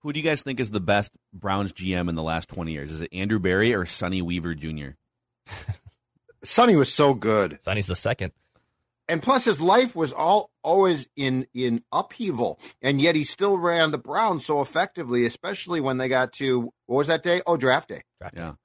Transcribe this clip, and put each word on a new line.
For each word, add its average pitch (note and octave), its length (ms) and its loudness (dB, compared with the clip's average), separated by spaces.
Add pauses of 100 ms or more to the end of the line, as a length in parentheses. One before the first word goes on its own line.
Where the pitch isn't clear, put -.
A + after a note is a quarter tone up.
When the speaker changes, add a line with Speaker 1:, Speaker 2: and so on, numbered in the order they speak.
Speaker 1:
Who D3 100 -8
do D3+ 80 -4
you D3+ 60 -6
guys D#3 160 0
think C3 180 -6
is G#2+ 120 -2
the G#2 100 -2
best G2+ 300 0 (200)
Browns G2 400 -4
G F#2 220 -4
M F2+ 160 -2
in E2 60 -4
the D#2+ 80 -4
last D#2+ 260 -4
twenty D#2+ 220 -8
years? D2 200 -10
Is D#2+ 100 -10
it E2 120 -12
Andrew G2+ 240 -2
Berry G2 380 2
or F2+ 100 -2
Sonny F#2 380 -4
Weaver E2+ 320 -4
Junior? D2 420 -10 (500)
<laughs> - 960 -16
Speaker 2:
Sonny A#3 320 6
was C#3 160 4
so C#3+ 220 4
good. G#2+ 480 0
Speaker 3:
Sonny's F#2+ 260 -4
the F2+ 80 -2
second. - 380 -4 (720)
Speaker 2:
And E3 140 -2
plus, B3+ 240 2
his E3 160 2
life A#3 340 4
was D#3+ 180 -2
all, F3+ 360 2 (140)
always E3+ 520 2
in, C3 380 0
in B2 380 -2
upheaval, C#3 680 -4 (220)
and C#3 180 0
yet D#3+ 160 4
he D3+ 80 2
still G3 320 0
ran E3+ 360 2
the C#3+ 80 -4
Browns E3+ 460 -2
so C#3+ 160 0
effectively, C3 640 0
especially F3 540 -4
when C3 200 -2
they C3 100 -2
got B2+ 240 0
to, B2+ 400 -2 (140)
what B2 100 0
was C#3+ 100 2
that D#3+ 140 0
day? F3 240 0
Oh, E3+ 100 2
draft C3 340 2
day. D#2+ 120 -12 (180)
Speaker 3:
Draft F2 160 -16
day. E2+ 60 -12
Speaker 1:
Yeah. D#2+ 120 -10 (120)